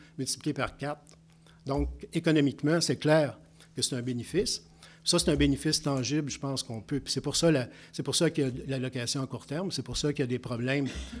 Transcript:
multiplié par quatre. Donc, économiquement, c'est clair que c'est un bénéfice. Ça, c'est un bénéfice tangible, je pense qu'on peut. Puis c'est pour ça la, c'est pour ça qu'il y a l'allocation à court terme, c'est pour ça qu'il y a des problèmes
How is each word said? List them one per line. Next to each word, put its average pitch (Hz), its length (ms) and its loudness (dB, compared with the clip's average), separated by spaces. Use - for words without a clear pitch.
multiplié 135 360 -4
par 131 240 -2
quatre. 147 240 -6
Donc, 143 480 -2
économiquement, 156 680 4
c'est 131 160 0
clair 151 400 4
que 127 60 -2
c'est 135 140 -2
un 123 60 -2
bénéfice. 120 600 -2
Ça, 175 140 4
c'est 165 120 2
un 147 40 6
bénéfice 143 460 2
tangible, 139 480 0
je - 100 -8
pense 139 240 -4
qu'on 113 180 -8
peut. 135 200 -4
Puis - 100 -8
c'est - 80 0
pour 143 160 -4
ça 170 160 6
la, 131 160 2
c'est 147 120 -8
pour 135 120 -2
ça 160 140 4
qu'il 151 160 0
y - 20 0
a 127 40 0
l'allocation 131 540 -4
à 131 60 -4
court - 180 -10
terme, 170 240 -4
c'est 131 120 -4
pour 123 160 -6
ça 147 160 0
qu'il 143 100 0
y - 0 -
a 123 40 0
des 123 120 -2
problèmes 127 480 -2